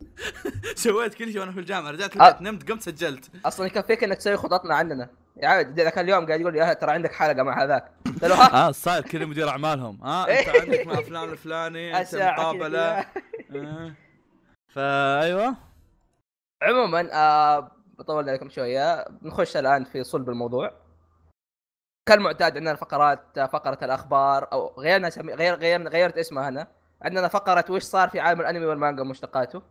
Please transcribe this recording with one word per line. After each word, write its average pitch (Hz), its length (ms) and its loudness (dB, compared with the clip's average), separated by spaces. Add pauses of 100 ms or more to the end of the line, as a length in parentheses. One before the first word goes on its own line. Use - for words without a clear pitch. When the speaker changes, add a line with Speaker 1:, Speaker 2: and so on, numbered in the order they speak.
(240)
Speaker 1:
<laughs> - 520 -10
سويت 214 380 -2
كل 226 180 -10
شيء 202 100 -6
وأنا 185 100 -10
في 190 80 -12
الجامعة، 170 320 -8
رجعت 190 240 -8
البيت، 170 200 10
Speaker 2:
آه. - 80 -16
Speaker 1:
نمت، 190 280 -8
قمت، 220 100 -8
سجلت. 156 500 -8 (140)
Speaker 2:
أصلًا 185 200 -4
يكفيك 220 380 0
إنك 196 140 -2
تسوي 202 200 0
خططنا 175 380 0
عننا. 143 340 -2 (280)
يا 139 100 -2
عاد، 160 320 2
ذاك 160 200 2
اليوم 180 280 2
قاعد 160 140 0
يقول 175 120 -2
لي: 165 180 4
"آه، - 20 4
ترى 151 180 -2
عندك 165 200 -2
حلقة 147 320 0
مع 135 200 0
هذاك." 139 280 0 (140)
قلت - 200 -4
له: 180 100 6
"ها؟" 247 180 8
Speaker 1:
<laughs> 214 140 6
آه، 147 40 2
صار 175 300 -2
كل 160 260 -6
مدير 151 220 -4
أعمالهم. 131 540 -6
آه، 165 240 -4
أنت 254 280 2
Speaker 2:
<laughs> 466 60 6
Speaker 1:
عندك - 260 -2
مع - 80 -4
فلان 165 340 -6
الفلاني، 165 680 -8
أنت 185 40 -2
Speaker 2:
الساعة 185 380 -2
Speaker 1:
مقابلة. 165 600 -2
Speaker 2:
كذا. - 600 -12
Speaker 1:
آه. 156 320 -12 (800)
فأيوة. 143 800 0 (1080)
Speaker 2:
عمومًا، 185 500 2
آه، 151 580 4 (280)
بطول 151 300 -4
عليكم 135 200 -4
شوية، 139 560 -2 (160)
نخش 165 360 -2
الآن 135 260 2
في 131 200 -8
صلب 127 260 -6
الموضوع. 120 420 -4 (1400)
كالمعتاد 175 500 4
عندنا 156 180 -4
فقرات، 143 640 0
فقرة 135 440 -2
الأخبار، 135 680 2
أو - 260 -4
غيرنا 175 300 2
سمي-، 156 240 -12
غير، 170 220 0
غير، 165 320 0
غيرت 165 300 2
اسمها 143 320 -4
هنا. 135 180 -8 (340)
عندنا 180 260 -2
فقرة 185 420 2
وش 185 120 -2
صار 185 280 2
في 180 100 -6
عالم 170 220 2
الأنمي 165 240 -4
والمانجا 147 360 -2
ومشتقاته، 131 680 -6